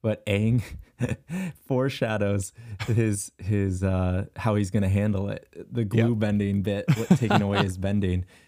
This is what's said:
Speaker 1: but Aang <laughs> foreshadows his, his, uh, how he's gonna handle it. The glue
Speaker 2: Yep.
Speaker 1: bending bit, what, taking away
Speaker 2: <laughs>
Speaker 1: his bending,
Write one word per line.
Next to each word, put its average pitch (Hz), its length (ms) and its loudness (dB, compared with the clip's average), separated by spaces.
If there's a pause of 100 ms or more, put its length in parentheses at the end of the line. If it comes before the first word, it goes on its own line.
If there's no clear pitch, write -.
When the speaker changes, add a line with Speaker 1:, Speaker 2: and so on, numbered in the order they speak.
Speaker 1:
but 107 240 -2
Aang 107 380 4 (340)
<laughs> 160 560 -6 (140)
foreshadows 107 840 0 (340)
his, 107 500 0
his, 95 460 0
uh, 92 420 0 (100)
how 107 200 0
he's 98 160 0
gonna 98 180 2
handle 101 400 0
it. - 180 -10 (240)
The 120 140 -2
glue 113 240 2
Speaker 2:
Yep. 110 100 0
Speaker 1:
bending 104 440 2
bit, 101 220 -2 (120)
what, 113 120 -4
taking 123 320 4
away 135 220 0
Speaker 2:
<laughs> - 0 -
Speaker 1:
his 92 140 -2
bending, 95 480 0 (220)